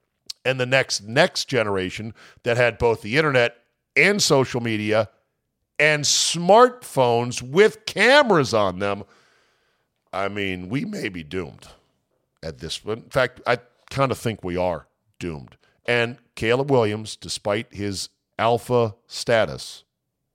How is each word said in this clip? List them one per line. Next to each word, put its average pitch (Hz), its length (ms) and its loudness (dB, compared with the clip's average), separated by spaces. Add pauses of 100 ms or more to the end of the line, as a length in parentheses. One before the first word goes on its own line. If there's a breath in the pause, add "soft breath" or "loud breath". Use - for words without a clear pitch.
(460)
And 131 140 0
the 127 60 -2
next, 127 360 0
next 135 440 0
generation 107 680 -4 (300 loud breath)
that 120 140 0
had 120 200 2
both 117 240 0
the 107 160 -4
internet 131 400 2 (380)
and 190 260 2
social 131 400 2
media 107 480 -2 (680)
and 147 280 2
smartphones 160 1400 2
with 147 440 2
cameras 214 680 4
on 98 260 0
them, 101 240 -4 (1120 soft breath)
I 98 160 -4
mean, 95 400 -6
we 131 160 -4
may 208 240 -8
be 90 120 -10
doomed 73 460 -10 (760)
at 80 180 -12
this 80 180 -10
point. 113 260 -10
In - 60 -20
fact, 127 360 -2
I 120 120 2 (320)
kinda 131 260 -2
think - 280 -6
we 90 140 -4
are 87 300 -2 (320)
doomed. 78 380 -10 (280)
And 120 320 -2 (180)
Caleb 127 360 0
Williams, 107 440 0
despite 104 580 -6
his 98 360 -8 (300)
alpha 117 560 0 (120)
status, 98 760 -2 (520)